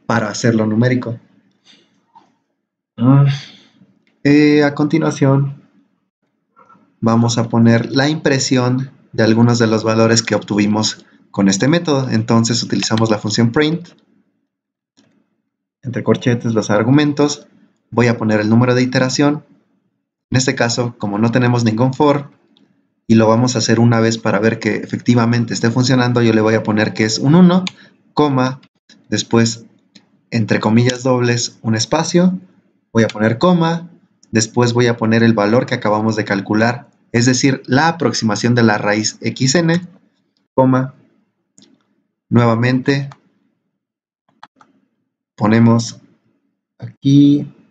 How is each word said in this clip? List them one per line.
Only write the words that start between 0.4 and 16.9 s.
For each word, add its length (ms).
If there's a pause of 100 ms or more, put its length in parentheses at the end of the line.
numérico. 520 (1800)
Mm. 280 (1000)
Eh, 380
a 100
continuación, 880 (1400)
vamos 380
a 120
poner 420
la 180
impresión 840 (220)
de 100
algunos 360
de 80
los 160
valores 400
que 120
obtuvimos 720 (260)
con 160
este 200
método. 420
Entonces 540
utilizamos 460
la 100
función 320
print, 380 (1900)
entre 200
corchetes 500
los 160
argumentos, 800 (440)